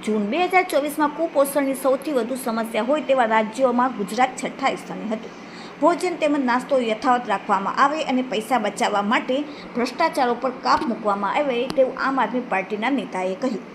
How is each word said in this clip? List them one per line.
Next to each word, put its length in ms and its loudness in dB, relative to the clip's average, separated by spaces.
જૂન 260 0
બે 80 0
હજાર 200 4
ચોવીસમાં 460 0
કુપોષણની 640 0
સૌથી 320 2
વધુ 260 0
સમસ્યા 480 -2
હોય 180 2
તેવા 240 4
રાજ્યોમાં 680 2
ગુજરાત 420 0
છઠ્ઠા 400 -2
સ્થાને 300 -10
હતું. 200 -6
ભોજન 420 2
તેમજ 160 2
નાસ્તો 300 2
યથાવત 420 2
રાખવામાં 540 0
આવે 260 0
અને 120 2
પૈસા 320 0
બચાવવા 480 0
માટે 240 0
ભ્રષ્ટાચારો 680 0
પર 100 -2
કાપ 260 2
મૂકવામાં 480 0
આવે 180 0
તેવું 300 2
આમ 180 0
આદમી 260 -4
પાર્ટીના 480 -2
નેતાએ 360 -4
કહ્યું. 180 -2